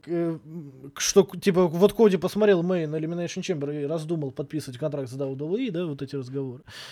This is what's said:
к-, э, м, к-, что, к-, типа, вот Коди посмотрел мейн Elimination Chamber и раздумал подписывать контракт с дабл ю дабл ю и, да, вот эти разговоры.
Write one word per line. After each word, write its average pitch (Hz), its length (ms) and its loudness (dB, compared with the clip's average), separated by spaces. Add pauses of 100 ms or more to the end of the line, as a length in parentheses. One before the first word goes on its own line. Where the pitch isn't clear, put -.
к-, - 80 -16
э, 170 320 0
м, 143 520 -16
к-, - 80 -14
что, - 220 6
к-, - 140 -6
типа, 180 280 4
вот 175 260 4
Коди 208 240 6
посмотрел 185 460 4
мейн 170 320 0
Elimination 170 480 -4
Chamber 147 400 -4
и 139 40 -2
раздумал 156 460 -4
подписывать 139 460 -8
контракт 139 320 -4
с - 20 -12
дабл 135 200 -4
ю 135 40 -6
дабл 151 220 -4
ю 262 80 -2
и, 226 40 -4
да, 175 140 -4
вот 147 160 -6
эти 139 160 -8
разговоры. 131 460 -6 (300)